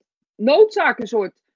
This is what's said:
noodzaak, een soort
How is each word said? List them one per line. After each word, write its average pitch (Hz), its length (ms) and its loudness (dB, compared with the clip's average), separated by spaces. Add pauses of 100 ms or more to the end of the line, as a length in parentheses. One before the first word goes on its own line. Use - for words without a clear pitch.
(360)
noodzaak, 339 640 0
een 233 80 -12
soort 202 340 -8 (140)